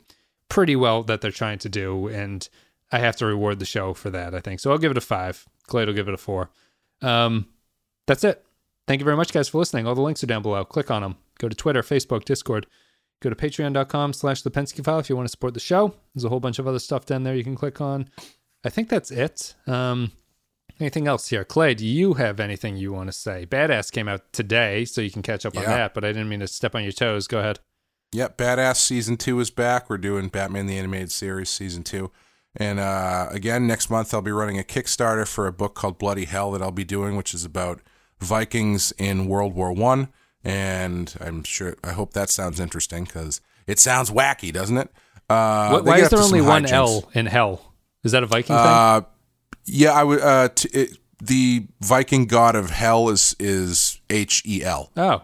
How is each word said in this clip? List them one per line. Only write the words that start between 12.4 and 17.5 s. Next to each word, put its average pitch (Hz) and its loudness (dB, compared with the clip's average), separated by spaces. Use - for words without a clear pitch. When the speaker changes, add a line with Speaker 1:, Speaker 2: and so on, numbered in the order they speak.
Speaker 1:
Go 131 -4
to 110 -4
Patreon 147 -4
dot 135 -2
com 143 -2
slash 135 -4
the 131 -4
Pensky 143 -6
File 160 0
if 139 -6
you 135 0
wanna 123 -4
support 123 -6
the 120 -8
show. 190 2
There's 123 -6
a 117 0
whole 127 -2
bunch 123 -4
of 131 -4
other 131 -2
stuff - -6
down 131 -2
there 131 -2
you 120 -2
can 131 -6